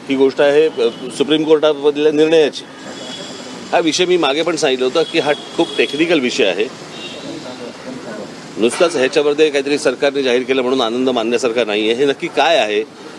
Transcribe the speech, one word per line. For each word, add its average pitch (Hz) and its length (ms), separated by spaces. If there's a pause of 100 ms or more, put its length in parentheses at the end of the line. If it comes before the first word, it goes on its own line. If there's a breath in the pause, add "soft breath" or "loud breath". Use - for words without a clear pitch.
ही 135 80
गोष्ट 135 240
आहे, 147 260
अ, 127 220 (300)
सुप्रीम 151 260
कोर्टामधल्या 151 680
निर्णयाची. 156 500 (1080)
हा 170 60
विषय 170 260
मी 180 120
मागे 151 260
पण 165 140
सांगितलं 131 280
होतं 151 180 (100)
की 165 60
हा 147 140
खूप - 340 (120)
टेक्निकल 151 420
विषय 123 240
आहे. 95 200 (1900)
नुसताच 151 380
ह्याच्यामध्ये 147 540
काहीतरी 139 280
सरकारने 139 440
जाहीर 127 200
केलं 127 200
म्हणून 131 180
आनंद 123 280
मानण्यासारखा 120 560
नाही 107 240
आहे. 117 60
हे 127 100
नक्की 139 220
काय 151 320
आहे 107 220 (380 loud breath)